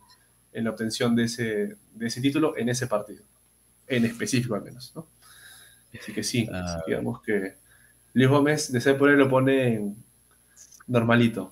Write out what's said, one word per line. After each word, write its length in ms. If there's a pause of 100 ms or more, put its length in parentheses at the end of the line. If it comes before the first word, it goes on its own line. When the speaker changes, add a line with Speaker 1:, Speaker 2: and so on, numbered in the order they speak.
(520)
Speaker 1:
en 120
la 60
obtención 460
de 80
ese, 500 (200)
de 120
ese 140
título 360
en 120
ese 180
partido. 380 (640)
En 160
específico, 500
al 80
menos, 320
¿no? 140 (920)
Así 120
que 100
sí, 300
Speaker 2:
Ah. 340
Speaker 1:
digamos 360
que 320 (580)
Luis 160
Gómez, 420
de 100
ser 160
por 140
él, 80
lo 100
pone 460
en 220 (880)
normalito. 640